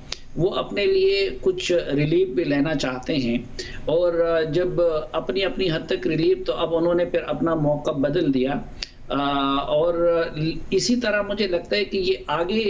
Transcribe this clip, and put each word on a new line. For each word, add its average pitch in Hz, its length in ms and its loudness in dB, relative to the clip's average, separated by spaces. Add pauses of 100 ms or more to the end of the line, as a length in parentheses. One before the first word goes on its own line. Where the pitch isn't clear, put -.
(360)
वो 175 120 4 (100)
अपने 202 280 -2
लिए 196 420 4 (120)
कुछ 180 320 0
relief 160 640 2
भी 170 80 2
लेना 143 320 2
चाहते 131 400 -2
हैं, 120 200 2 (520)
और, 170 320 2
अ, 165 200 2 (100)
जब 170 300 0 (340)
अपनी 180 280 -2
अपनी 185 260 0
हद 160 220 -2
तक 190 160 -2
relief, 165 400 2
तो - 80 0
अब 165 180 -2
उन्होंने 170 340 2
फिर 165 220 -2
अपना 156 300 0
मौका 147 420 0
बदल 147 320 2
दिया। 131 300 0 (480)
अ, 135 60 0
और 151 1160 0 (380)
इसी 196 240 2
तरह 208 260 0
मुझे 202 260 -2
लगता 175 280 -2
है 208 80 0
कि 202 160 -4
ये 185 300 0
आगे 175 400 0